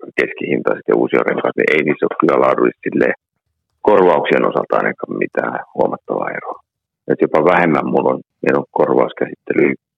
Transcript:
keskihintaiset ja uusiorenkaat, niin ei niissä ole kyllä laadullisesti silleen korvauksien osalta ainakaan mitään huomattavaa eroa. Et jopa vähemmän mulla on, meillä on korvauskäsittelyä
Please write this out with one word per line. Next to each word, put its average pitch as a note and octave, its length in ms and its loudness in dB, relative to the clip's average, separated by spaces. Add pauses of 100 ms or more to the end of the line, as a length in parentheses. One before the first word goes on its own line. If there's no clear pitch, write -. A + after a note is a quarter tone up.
(180)
keskihintaiset - 680 -4
ja A1 80 2
uusiorenkaat, B1 600 0
niin - 200 0
ei D2+ 80 0
niissä D2+ 220 0
ole - 160 -4
kyllä C#2 240 2
laadullisesti B1 440 0
silleen - 280 0 (720)
korvauksien D#2 600 4
osalta - 280 -4
ainakaan G#1 460 -4
mitään - 360 -4 (160)
huomattavaa - 640 -4
eroa. - 220 -12 (520)
Et - 140 0
jopa D#2 160 2 (100)
vähemmän E2+ 420 2
mulla C2 200 0
on, - 80 -6 (220)
meillä C2+ 200 2
on - 160 -18
korvauskäsittelyä - 920 0 (240)